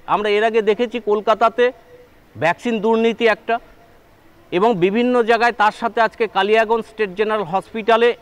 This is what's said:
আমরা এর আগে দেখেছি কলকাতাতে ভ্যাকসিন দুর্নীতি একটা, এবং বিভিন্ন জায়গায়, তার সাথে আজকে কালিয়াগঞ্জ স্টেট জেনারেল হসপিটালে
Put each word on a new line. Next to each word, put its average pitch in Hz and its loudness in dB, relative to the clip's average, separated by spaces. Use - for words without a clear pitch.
আমরা 208 -2
এর 208 0
আগে 226 0
দেখেছি 220 -2
কলকাতাতে 226 0
ভ্যাকসিন 175 -2
দুর্নীতি 226 0
একটা, 226 -2
এবং 208 2
বিভিন্ন 233 0
জায়গায়, 233 0
তার 208 0
সাথে 233 -4
আজকে 220 -2
কালিয়াগঞ্জ 214 0
স্টেট 214 -6
জেনারেল 214 -2
হসপিটালে 226 0